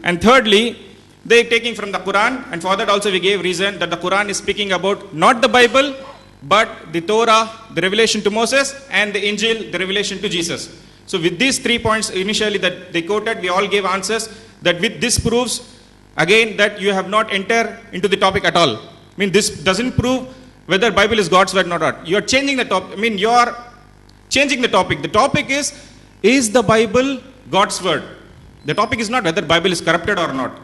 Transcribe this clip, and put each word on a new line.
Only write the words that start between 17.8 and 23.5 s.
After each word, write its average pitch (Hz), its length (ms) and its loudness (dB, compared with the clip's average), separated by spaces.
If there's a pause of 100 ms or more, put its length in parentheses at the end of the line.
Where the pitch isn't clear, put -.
into - 160 -2
the 190 100 2
topic 190 280 0
at 165 100 2
all. 156 200 4
I - 420 -18
mean, 196 140 -2
this 190 320 0
doesn't 202 300 0
prove 254 340 0 (400)
whether 196 240 2
Bible 208 260 2
is 196 120 0
God's 185 240 4
word 185 120 2
or 170 140 -4
not. 151 280 -2
You 175 100 0
are 208 40 0
changing 269 360 0
the 240 80 0
top-, 185 260 -2
I - 40 -12
mean, 214 220 -2
you 202 120 0
are 240 260 4 (760)